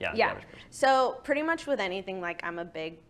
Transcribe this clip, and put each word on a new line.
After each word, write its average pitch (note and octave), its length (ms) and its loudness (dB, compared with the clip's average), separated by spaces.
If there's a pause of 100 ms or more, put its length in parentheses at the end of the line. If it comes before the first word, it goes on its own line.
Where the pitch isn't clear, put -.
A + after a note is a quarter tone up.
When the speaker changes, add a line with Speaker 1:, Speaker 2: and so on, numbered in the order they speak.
Speaker 1:
Yeah, E2+ 120 -2
the - 60 -2
Speaker 2:
Yeah. F#3 140 4
Speaker 1:
average F#2+ 160 -10
person. - 240 -20
Speaker 2:
So C4 520 4
pretty C#4+ 180 2
much E4 260 -2
with C4+ 120 0
anything, F#3+ 420 -4
like, E3+ 220 -4
I'm E3+ 160 -4
a E3+ 60 -4
big D#3+ 340 -8 (100)